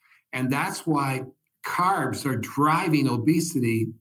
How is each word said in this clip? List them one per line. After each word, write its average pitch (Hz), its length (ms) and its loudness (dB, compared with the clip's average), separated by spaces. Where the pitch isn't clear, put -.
And 127 180 -2
that's 147 360 -2
why 135 380 0
carbs 170 600 0
are 131 120 0
driving 151 720 2
obesity 120 800 0